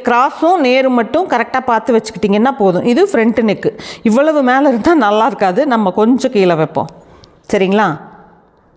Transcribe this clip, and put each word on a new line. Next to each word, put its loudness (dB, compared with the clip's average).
கிராஸும் 0
நேரும் 2
மட்டும் -2
கரெக்டா -2
பார்த்து 0
வச்சுக்கிட்டீங்கன்னா 0
போதும். 0
இது 2
ஃப்ரண்ட் 0
நெக்கு, -2
இவ்வளவு 2
மேல 2
இருந்தா 0
நல்லா 2
இருக்காது, 0
நம்ம 0
கொஞ்சம் 0
கீழே 2
வைப்போம், -4
சரிங்களா? 2